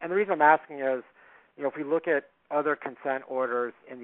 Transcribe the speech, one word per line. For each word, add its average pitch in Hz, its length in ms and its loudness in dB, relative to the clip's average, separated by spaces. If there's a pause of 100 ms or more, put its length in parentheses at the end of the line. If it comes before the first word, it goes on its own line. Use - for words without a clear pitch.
and 170 100 -8
the 180 60 -2
reason 196 160 0
I'm 151 100 2 (140)
asking 151 240 -12
is, 131 220 -2 (540)
you 143 60 -10
know, 139 60 -2
if - 80 -6
we 151 80 -8
look 160 240 -2
at 143 160 0 (260)
other 147 240 0
consent 135 540 -6
orders 123 460 -2 (160)
in 131 140 -14